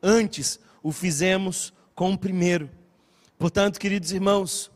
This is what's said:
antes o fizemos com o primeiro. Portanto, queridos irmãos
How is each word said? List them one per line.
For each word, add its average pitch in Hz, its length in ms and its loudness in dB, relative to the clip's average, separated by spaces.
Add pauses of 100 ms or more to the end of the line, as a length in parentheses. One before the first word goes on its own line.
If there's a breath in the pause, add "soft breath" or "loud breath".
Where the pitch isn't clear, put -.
antes 208 560 2 (240 soft breath)
o 156 80 -2
fizemos 185 800 -2 (220 soft breath)
com 185 180 0
o 190 40 -2
primeiro. 175 520 0 (680 soft breath)
Portanto, 196 400 2
queridos 190 320 -2
irmãos 196 640 0